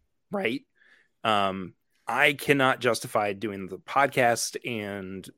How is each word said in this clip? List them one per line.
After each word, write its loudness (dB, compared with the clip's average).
Right. -2
Um, 0
I 4
cannot 2
justify 0
doing -6
the -12
podcast 0
and -8